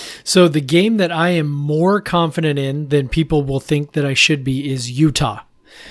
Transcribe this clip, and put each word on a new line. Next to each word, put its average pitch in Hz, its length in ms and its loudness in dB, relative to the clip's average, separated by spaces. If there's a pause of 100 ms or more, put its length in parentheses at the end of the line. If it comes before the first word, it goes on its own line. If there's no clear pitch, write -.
(240)
So 180 240 4
the 151 140 0
game 175 360 2
that 175 140 0
I 170 180 0
am 165 200 0
more 151 500 0
confident 160 600 0
in 139 300 -4
than 139 200 2
people 156 320 0
will 135 180 -2
think 147 340 -2
that 147 120 0
I 139 80 -2
should 139 300 2
be 131 280 -4
is 123 200 -6
Utah. 139 480 0 (520)